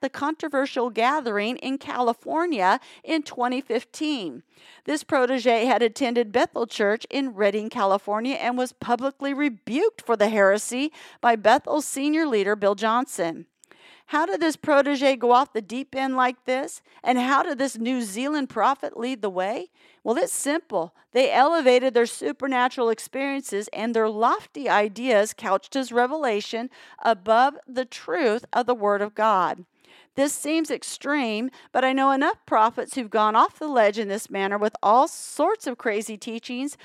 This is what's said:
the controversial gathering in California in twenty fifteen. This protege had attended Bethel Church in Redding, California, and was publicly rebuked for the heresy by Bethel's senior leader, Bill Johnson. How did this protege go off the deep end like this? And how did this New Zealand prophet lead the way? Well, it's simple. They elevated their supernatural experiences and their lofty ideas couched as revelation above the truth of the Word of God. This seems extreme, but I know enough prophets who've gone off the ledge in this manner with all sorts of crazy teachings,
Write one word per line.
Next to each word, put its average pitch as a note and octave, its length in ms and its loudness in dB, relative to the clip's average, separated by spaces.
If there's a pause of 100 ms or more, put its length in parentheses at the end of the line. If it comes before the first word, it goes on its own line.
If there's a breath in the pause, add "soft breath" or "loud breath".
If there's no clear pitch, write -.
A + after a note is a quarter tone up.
the C4+ 80 -4
controversial C#4 840 -4
gathering A3+ 680 -2
in C4+ 200 -6
California C4 1000 0 (240 loud breath)
in D#4+ 180 -2
twenty B3 380 -4
fifteen. A#3+ 840 -6 (420 soft breath)
This D4 200 -4
protege B3 640 2
had A#3 140 4
attended A#3 520 0
Bethel A#3+ 340 0
Church G#3+ 420 0
in C4+ 260 -4
Redding, G#3 360 0
California, G#3 640 0
and B3 240 -2
was B3+ 140 -4
publicly C4+ 600 -4
rebuked C#4 680 -2
for A#3 140 0
the G#3 120 4
heresy A3 600 2 (300 loud breath)
by A#3 160 4
Bethel's B3 500 2
senior D4+ 400 -2
leader, G#3 300 0
Bill G3+ 180 2
Johnson. G3+ 720 -2 (640 soft breath)
How D#4 140 2
did F4 160 -2
this D#4+ 140 0
protege C#4 640 2
go A#3+ 160 2
off B3+ 200 4
the A3+ 80 -4
deep A#3 360 -10
end C4 200 -2
like B3 280 0
this? C4+ 360 -4 (220 soft breath)
And B3+ 160 2
how C4 240 2
did D#4 160 -4
this A3+ 180 -2
New A#3+ 260 -2
Zealand B3+ 460 -4
prophet A#3+ 480 -2
lead A#3+ 240 -6
the G3+ 100 -4
way? G3+ 400 -4 (340 soft breath)
Well, A3+ 120 0
it's - 160 -2
simple. A3 600 -4 (160 soft breath)
They B3 220 2
elevated B3+ 600 4
their A#3 140 4
supernatural B3+ 840 -2
experiences C4 840 -6
and A3+ 240 -4
their A3 120 2
lofty B3 600 -2
ideas G#3 680 2
couched G3 380 -4
as C4 160 -2
revelation A#3+ 800 -2 (320 loud breath)
above A3+ 540 2 (100)
the B3+ 180 -6
truth C4+ 680 -2
of A3+ 140 0
the B3 100 0
Word G3+ 260 0
of G#3 140 -4
God. F#3+ 480 2 (500 soft breath)
This C#4+ 180 2
seems D#4 380 -2
extreme, B3+ 800 -4 (220 loud breath)
but B3+ 120 2
I C4 80 2
know C4+ 200 2
enough D4 340 0
prophets A#3 480 2
who've A3+ 160 -6
gone G#3+ 240 2
off D4 240 4
the D#4 80 -8
ledge A3 320 2
in A3 80 -4
this G3+ 240 -6
manner G3 260 -2
with G#3 280 0
all B3 240 6
sorts - 580 -4
of B3 120 -6
crazy G#3+ 380 -4
teachings, B3 680 -8